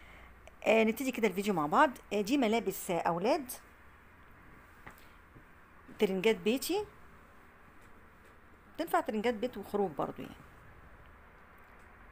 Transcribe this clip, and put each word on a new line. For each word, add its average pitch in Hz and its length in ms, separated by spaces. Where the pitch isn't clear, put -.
آه، 220 180
نبتدي 240 280
كده 226 160
الفيديو 196 260
مع 151 120
بعض. 247 240
آه، 202 80
دي 214 180
ملابس، 220 520
آه، 175 80
أولاد، 226 540
ترنجات 196 380
بيتي، 269 480
تنفع 339 220
ترنجات 226 340
بيت 240 220
وخروج 202 340
برضو - 320
يعني، - 120